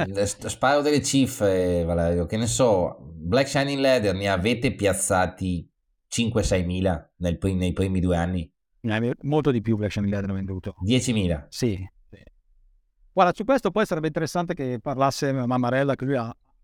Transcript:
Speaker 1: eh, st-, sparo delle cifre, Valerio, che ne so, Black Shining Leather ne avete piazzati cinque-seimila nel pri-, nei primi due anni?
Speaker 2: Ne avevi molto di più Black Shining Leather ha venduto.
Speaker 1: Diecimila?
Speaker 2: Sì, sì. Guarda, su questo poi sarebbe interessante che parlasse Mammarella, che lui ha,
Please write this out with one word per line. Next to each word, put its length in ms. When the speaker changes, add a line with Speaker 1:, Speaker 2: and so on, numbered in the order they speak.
Speaker 1:
eh, 100
st-, 220
sparo 340
delle 220
cifre, 800
Valerio, 420
che 120
ne 100
so, 540
Black 460
Shining 320
Leather 360
ne 140
avete 440
piazzati 960
cinque-seimila 1080
nel 200
pri-, 180
nei 180
primi 260
due 180
anni? 340
Speaker 2:
Ne 120
avevi 260
molto 300
di 100
più 160
Black 140
Shining 200
Leather 200
ha 20
venduto. 460
Speaker 1:
Diecimila? 680
Speaker 2:
Sì, 380
sì. 80
Guarda, 220
su 80
questo 280
poi 140
sarebbe 220
interessante 480
che 260
parlasse 500
Mammarella, 640
che 100
lui 100
ha, 200